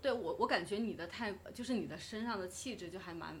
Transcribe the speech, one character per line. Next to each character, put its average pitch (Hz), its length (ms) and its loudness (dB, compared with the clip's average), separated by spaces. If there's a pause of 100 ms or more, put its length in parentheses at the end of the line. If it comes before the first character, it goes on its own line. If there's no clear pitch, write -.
对， 269 100 6
我， 226 260 2
我 226 80 6
感 170 200 4
觉 202 100 0
你 220 160 2
的 160 140 -4
泰-， 208 260 -2 (220)
就 240 100 -6
是 254 80 0
你 185 140 4
的 151 100 -4
身 220 300 -4
上 226 120 0
的 180 80 0
气 214 300 -4
质 175 140 -6
就 185 80 -4
还 175 160 -6
蛮， 160 260 -4